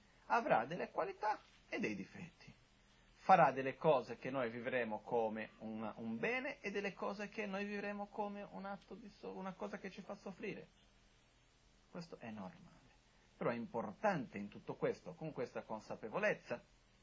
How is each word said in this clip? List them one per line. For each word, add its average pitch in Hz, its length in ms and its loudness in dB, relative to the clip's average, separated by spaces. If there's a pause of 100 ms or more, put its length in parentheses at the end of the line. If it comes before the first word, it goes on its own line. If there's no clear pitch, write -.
(280)
avrà 226 380 4
delle 180 260 -4
qualità 392 500 0 (260)
e - 120 -2
dei 220 160 0
difetti. - 580 -12 (720)
Farà 170 280 10
delle 131 260 -2
cose 127 400 4
che - 120 -4
noi 127 200 2
vivremo 117 520 0
come 110 580 0
un, 110 360 -4
un 113 240 -4
bene 254 400 -2
e 202 120 -4
delle 202 220 -2
cose 202 360 -4
che 208 160 -4
noi 196 200 -2
vivremo 202 420 -4
come 202 440 -6
un 185 140 -8
atto 196 300 -10
di 202 140 -14 (100)
so-, 190 120 -8
una 190 220 -6
cosa 202 240 -6
che 196 140 -8
ci 202 100 -12
fa 202 140 -10
soffrire. 202 520 -8 (1200)
Questo - 300 -12
è - 120 -10
normale. 101 400 -10 (680)
Però 165 120 2
è 120 60 2
importante 120 840 0
in 101 120 -6
tutto - 260 -8
questo, 101 380 -2
con 160 180 -8
questa 120 320 -4
consapevolezza, 117 960 -2 (420)